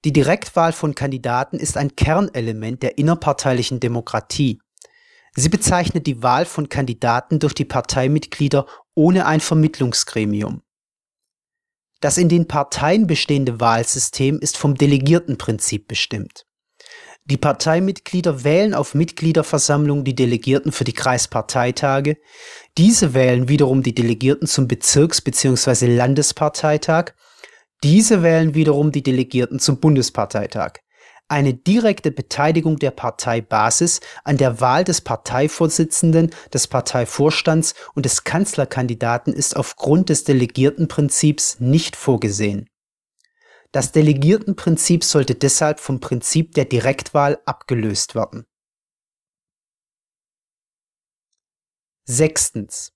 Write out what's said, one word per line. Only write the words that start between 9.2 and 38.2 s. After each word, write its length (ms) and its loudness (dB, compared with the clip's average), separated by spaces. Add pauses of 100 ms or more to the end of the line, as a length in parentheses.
ein 140 2
Vermittlungsgremium. 1200 -2 (1400)
Das 160 0
in 140 4
den 160 4
Parteien 600 0
bestehende 540 0
Wahlsystem 760 0
ist 180 -6
vom 200 0
Delegiertenprinzip 1120 0
bestimmt. 580 -8 (800)
Die 120 0
Parteimitglieder 1080 -2
wählen 280 2
auf 220 -4
Mitgliederversammlungen 1120 0
die 100 -2
Delegierten 580 0
für 120 -4
die 100 -2
Kreisparteitage. 1200 -2 (600)
Diese 340 4
wählen 360 2
wiederum 340 4
die 120 -2
Delegierten 520 0
zum 220 0
Bezirks- 520 2
beziehungsweise 680 0
Landesparteitag. 1300 0 (720)
Diese 400 4
wählen 320 4
wiederum 360 2
die 120 -4
Delegierten 560 -2
zum 220 0
Bundesparteitag. 1000 0 (500)
Eine 260 2
direkte 580 0
Beteiligung 640 0
der 140 -2
Parteibasis 1080 -2 (240)
an 140 0
der 240 0
Wahl 240 2
des 160 -2
Parteivorsitzenden, 1300 0 (220)
des 140 -2
Parteivorstands 1080 0 (200)
und 100 -4
des 180 -2